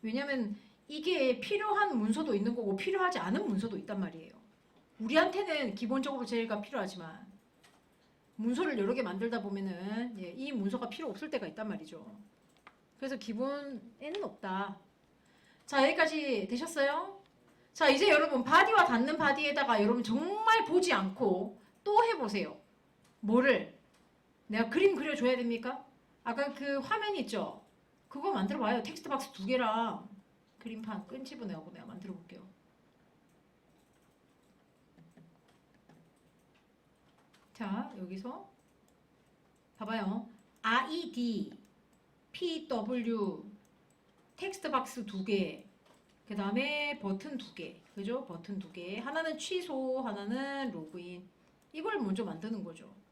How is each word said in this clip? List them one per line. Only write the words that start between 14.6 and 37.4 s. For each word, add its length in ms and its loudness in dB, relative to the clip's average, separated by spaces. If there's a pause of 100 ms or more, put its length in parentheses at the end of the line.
자, 180 4
여기까지 640 4
되셨어요? 720 0 (520)
자, 160 6
이제 200 8
여러분 360 6
바디와 420 8
닿는 320 4
바디에다가 640 4
여러분 200 4
정말 640 4
보지 280 4
않고 680 0 (220)
또 220 6
해보세요. 520 0 (640)
뭐를? 560 4 (720)
내가 240 0
그림 240 6
그려줘야 420 2
됩니까? 480 -2 (400)
아까 300 -2
그 240 -2
화면 380 -2
있죠? 460 -4 (460)
그거 240 -4
만들어봐요. 500 0
텍스트 260 -10
박스 240 -4
두 140 -10
개랑 600 0 (500)
그림판 480 -8
끈집어내고 680 -10
내가 140 -18
만들어볼게요. 560 -14 (4000)